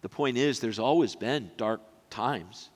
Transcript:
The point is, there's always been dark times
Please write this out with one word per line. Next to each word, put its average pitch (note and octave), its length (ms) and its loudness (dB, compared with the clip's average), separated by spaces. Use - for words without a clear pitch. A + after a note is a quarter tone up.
The A#2+ 60 -8
point C3+ 280 0
is, C3+ 240 2
there's A2 180 -2
always C3+ 380 4
been A#2+ 400 -2
dark A2 240 0
times G#2+ 640 -4